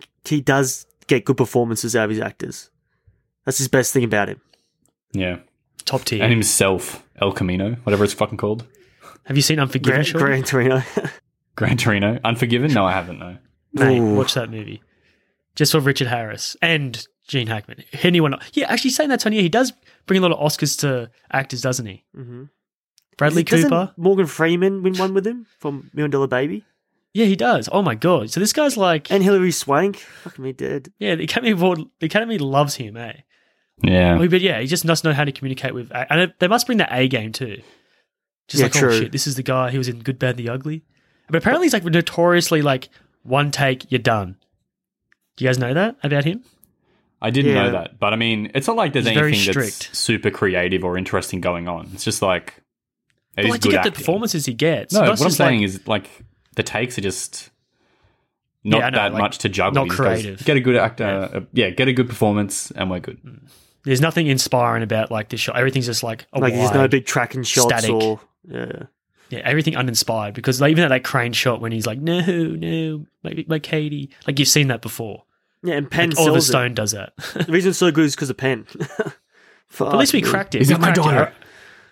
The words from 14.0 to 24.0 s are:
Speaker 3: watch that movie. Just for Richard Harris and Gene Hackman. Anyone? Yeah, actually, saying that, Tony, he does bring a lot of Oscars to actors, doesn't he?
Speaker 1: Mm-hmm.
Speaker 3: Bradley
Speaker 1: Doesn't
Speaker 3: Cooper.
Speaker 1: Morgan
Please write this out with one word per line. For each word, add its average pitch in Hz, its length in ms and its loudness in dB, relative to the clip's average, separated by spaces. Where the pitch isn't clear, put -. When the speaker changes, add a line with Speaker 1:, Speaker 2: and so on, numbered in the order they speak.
Speaker 3:
watch 131 200 2
that 113 160 -4
movie. 107 320 -14
Just 147 160 2
for 156 80 4
Richard 135 280 0
Harris 113 540 -6
and 151 440 -2
Gene 123 200 -4
Hackman. 113 360 -10
Anyone? 165 360 2
Yeah, 285 180 0
actually, 247 180 0
saying 294 200 0
that, 240 100 0
Tony, 214 220 0
he 175 60 4
does 240 240 2
bring 190 160 4
a 180 40 4
lot 165 60 4
of 151 60 -2
Oscars 147 420 -2
to 127 300 -2
actors, 131 320 -4
doesn't 127 240 -4
he? 98 180 -16
Speaker 1:
Mm-hmm. 123 280 -16
Speaker 3:
Bradley 156 240 2
Speaker 1:
Doesn't 165 280 4
Speaker 3:
Cooper. 180 260 0
Speaker 1:
Morgan 185 300 4